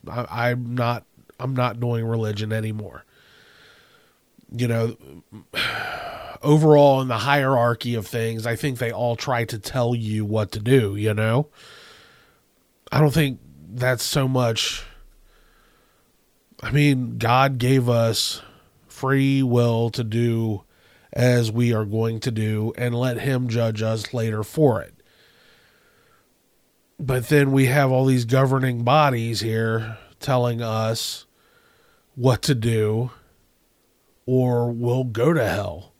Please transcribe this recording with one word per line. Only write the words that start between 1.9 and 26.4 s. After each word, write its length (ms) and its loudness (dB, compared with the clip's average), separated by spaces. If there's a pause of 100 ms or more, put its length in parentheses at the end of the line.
religion 480 -4
anymore. 520 -6 (1500)
You 160 -2
know, 280 -2 (560)
<sighs> 920 -8
overall 580 6
in 80 -2
the 100 -2
hierarchy 760 0
of 120 -4
things, 400 -6
I 80 -2
think 240 -4
they 140 -4
all 240 -2
try 300 -2
to 120 -8
tell 360 -2
you 300 -2
what 280 -2
to 80 -8
do, 340 4
you 200 0
know? 340 0 (1400)
I 80 2
don't 140 4
think 260 0 (340)
that's 300 -2
so 240 0
much, 560 -2 (1800)
I 80 -8
mean, 480 2
God 400 2
gave 300 2
us 520 0 (460)
free 560 0
will 480 2
to 140 -4
do 580 -2 (500)
as 380 2
we 220 2
are 120 0
going 360 -2
to 100 -4
do 460 -2
and 180 -4
let 240 -2
him 300 -2
judge 340 0
us 320 -4
later 280 -2
for 380 2
it. 140 -18 (2000)